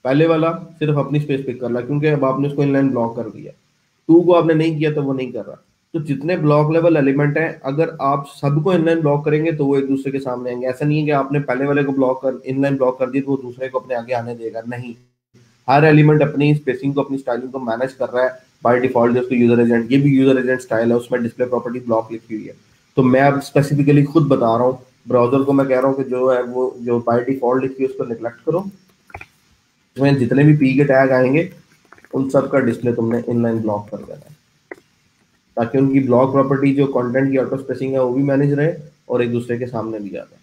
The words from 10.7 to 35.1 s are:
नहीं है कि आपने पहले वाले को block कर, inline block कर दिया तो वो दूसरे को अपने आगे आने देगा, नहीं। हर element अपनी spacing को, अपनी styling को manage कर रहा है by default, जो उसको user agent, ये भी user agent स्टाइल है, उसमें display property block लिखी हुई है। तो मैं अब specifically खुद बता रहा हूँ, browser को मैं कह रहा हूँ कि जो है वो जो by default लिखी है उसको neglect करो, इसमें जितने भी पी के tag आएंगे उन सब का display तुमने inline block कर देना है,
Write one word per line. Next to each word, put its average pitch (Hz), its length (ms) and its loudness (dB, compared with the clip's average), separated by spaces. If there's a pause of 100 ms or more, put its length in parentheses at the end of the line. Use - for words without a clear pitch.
नहीं 151 120 0
है 151 60 -2
कि 151 80 -2
आपने 139 300 0
पहले 131 240 -2
वाले 143 180 0
को 135 80 -2
block 131 300 0
कर, 127 240 -4
inline 135 300 -2
block 127 220 -2
कर 123 120 -2
दिया 135 120 -2
तो 135 80 -8
वो 135 80 0
दूसरे 123 300 -10
को 131 100 -6
अपने 123 160 -6
आगे 120 200 -6
आने 117 200 -6
देगा, 113 340 -10
नहीं। 123 260 -12 (760)
हर 143 160 6
element 151 380 6
अपनी 143 320 2
spacing 139 400 -4
को, - 80 0
अपनी 135 160 -6
styling 123 340 -6
को 131 80 -8
manage 123 320 -4
कर 120 160 -6
रहा 123 160 -2
है 123 140 -4 (260)
by 120 140 4
default, 123 360 2
जो 123 60 2
उसको 127 140 -4
user 120 280 4
agent, 117 300 2
ये 139 60 4
भी 139 180 4
user 135 240 4
agent 127 200 -2
स्टाइल 117 300 -2
है, 120 60 2
उसमें 120 260 -2
display 123 240 -4
property 123 340 -4
block 113 320 -2
लिखी 113 220 -12
हुई 107 120 -10
है। - 80 -18 (420)
तो 139 60 2
मैं 127 200 4
अब 139 200 4
specifically 147 640 2
खुद 151 220 2
बता 120 280 2
रहा 123 100 2
हूँ, 127 120 0 (300)
browser 127 360 2
को 139 80 0
मैं 135 160 2
कह 127 100 2
रहा 135 100 2
हूँ 135 80 0
कि 135 140 -4
जो 127 200 0
है 123 140 2
वो 127 360 -4
जो 120 180 -2 (100)
by 117 160 2
default 131 380 -2
लिखी 135 200 -6
है 131 60 -2
उसको 131 160 -6
neglect 117 420 -10
करो, 170 180 -2 (1300)
इसमें 135 220 4
जितने 127 260 4
भी 151 120 8
पी 131 200 2
के 143 80 4
tag 135 280 4
आएंगे 131 380 2 (640)
उन 135 160 -2
सब 135 200 0
का 143 100 2
display 117 340 0
तुमने 117 340 -2
inline 117 320 0
block 104 300 -6
कर 104 60 -10
देना - 300 -16
है, - 100 -20 (1200)